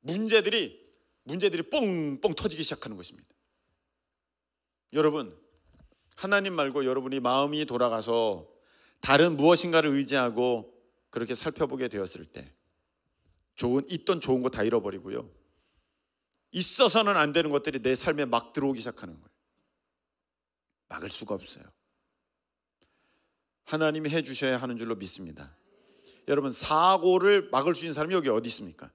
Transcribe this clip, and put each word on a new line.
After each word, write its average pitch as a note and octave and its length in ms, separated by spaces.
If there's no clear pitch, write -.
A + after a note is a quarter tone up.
문제들이, G3+ 800
문제들이 E3+ 400
뽕뽕 F3 720
터지기 D#3+ 280
시작하는 A2+ 340
것입니다. - 320
여러분, D3+ 440
하나님 G3 380
말고 C#3 300
여러분이 C3 360
마음이 C#3+ 460
돌아가서 A2+ 840
다른 D3+ 360
무엇인가를 D#3+ 540
의지하고 B2 800
그렇게 A#2 240
살펴보게 C3 540
되었을 F#2+ 360
때 C#2 280
좋은, B2+ 340
있던 F3+ 320
좋은 C3 220
거 B2+ 80
다 G#2+ 120
잃어버리고요. G2+ 680
있어서는 G3+ 640
안 D3+ 160
되는 D#3 180
것들이 C#3+ 320
내 B2+ 120
삶에 D3 300
막 A#2 280
들어오기 C#3 260
시작하는 G#2 360
거예요. - 140
막을 - 220
수가 - 240
없어요. - 300
하나님이 D#3 460
해주셔야 C3+ 460
하는 B2 200
줄로 A2+ 180
믿습니다. F2+ 600
여러분, C#3 240
사고를 F3+ 1000
막을 C#3 240
수 E3 100
있는 D#3+ 100
사람이 D#3 200
여기 D#3+ 140
어디 A#2 200
있습니까? F#2+ 460